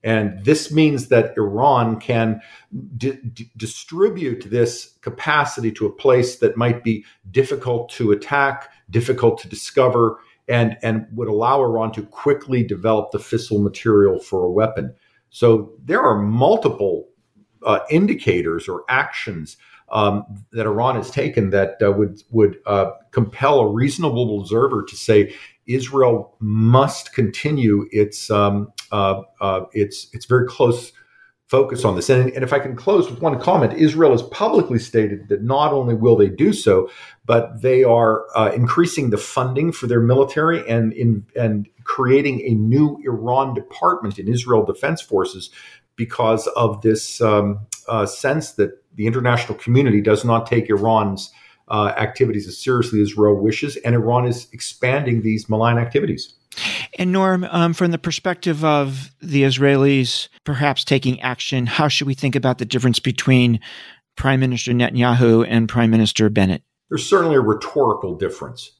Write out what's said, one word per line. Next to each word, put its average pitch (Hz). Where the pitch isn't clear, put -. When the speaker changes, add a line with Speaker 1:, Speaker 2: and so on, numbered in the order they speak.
Speaker 1:
And 104
this 151
means 147
that 113
Iran 113
can 113
di-, 131
di-, -
distribute 139
this -
capacity 147
to 107
a 101
place 127
that 113
might 120
be 110
difficult 123
to 110
attack, 135
difficult 120
to 95
discover, 117
and, 117
and 110
would 110
allow 120
Iran 113
to 107
quickly 131
develop 104
the 101
fissile 110
material 101
for 92
a 90
weapon. 101
So 110
there 190
are 110
multiple, 107
uh, 104
indicators 90
or 90
actions, 110
um, 101
that 113
Iran 117
has 104
taken 120
that, 98
uh, 101
would, 101
would, 104
uh, 98
compel 135
a 107
reasonable 120
observer 110
to -
say 104
Israel 123
must 113
continue 117
its, 104
um, 104
uh, 98
uh, 95
its, 101
its -
very 123
close 120
focus 131
on 95
this. 87
And, 127
and 131
if 120
I 139
can 135
close 190
with 120
one 151
comment, 151
Israel 156
has 117
publicly 196
stated 104
that 101
not 143
only 123
will 113
they 98
do 147
so, 95
but 117
they 127
are, 117
uh, 107
increasing 135
the 104
funding 135
for -
their 120
military 139
and 113
in, 117
and 107
creating 131
a 120
new 131
Iran 123
department 170
in 98
Israel 120
Defense 143
Forces 92
because 113
of 107
this, -
um, 104
uh, 107
sense 147
that -
the 107
international 120
community 120
does 107
not 117
take 113
Iran's, 104
uh, 107
activities 107
as -
seriously 117
as 101
Israel 104
wishes, 110
and 120
Iran 120
is 120
expanding 127
these 110
malign 113
activities. 120
Speaker 2:
And 180
Norm, 185
um, 170
from 170
the 165
perspective 170
of 135
the 139
Israelis 135
perhaps 143
taking 131
action, 123
how 151
should 143
we 139
think 131
about 123
the 123
difference 120
between 123
Prime 135
Minister 123
Netanyahu 120
and 113
Prime 117
Minister 110
Bennett? 95
Speaker 1:
There's -
certainly 165
a 127
rhetorical 104
difference. -